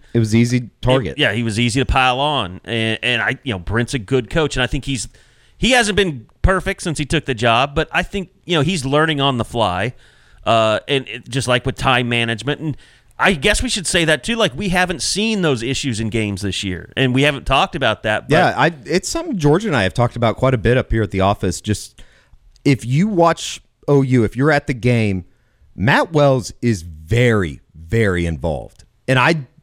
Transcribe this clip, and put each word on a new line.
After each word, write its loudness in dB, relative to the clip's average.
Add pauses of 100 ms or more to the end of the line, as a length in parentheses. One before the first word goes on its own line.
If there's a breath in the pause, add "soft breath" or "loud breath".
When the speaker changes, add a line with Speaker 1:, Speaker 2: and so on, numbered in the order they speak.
(140 soft breath)
Speaker 1:
It 2
was 2
easy 4 (120)
target. 0
Speaker 2:
it, -10
yeah, 2
he -2
was -2
easy 0
to 0
pile 2
on. -4
And, -4
and 0
I, -2
you -4
know, -6
Brent's -4
a -4
good -2
coach, -2
and 0
I -2
think -6
he's, -6 (500 soft breath)
he 2
hasn't 2
been 0 (160)
perfect 0
since -4
he -4
took -2
the -4
job, 2
but -2
I 0
think, -6 (160)
you -2
know, 2
he's -2
learning 2
on 2
the -2
fly, -2 (520 soft breath)
uh, 4
and -2
it, -16
just -4
like 0
with -2
time 0
management. -2
And -6 (420 soft breath)
I 4
guess 0
we -4
should -6
say 0
that 0
too. -2
Like, 0
we -6
haven't -2
seen -2
those 0
issues -4
in -2
games -4
this -4
year, -8
and 0
we 2
haven't -2
talked 0
about -2
that. -2
But 2
Speaker 1:
Yeah, 4
I, 2 (140)
it's -2
something -6
George 2
and -2
I 2
have -2
talked 0
about 0
quite 0
a -4
bit 2
up -2
here 2
at -4
the 0
office. 0
Just -6 (640 soft breath)
if 2
you 0
watch 0 (260)
O 6
U, 4
if -2
you're 2
at 2
the -4
game, 0 (500)
Matt 2
Wells 2 (100)
is 0
very, 0 (160)
very 0
involved. -6 (240)
And 4
I 2 (180)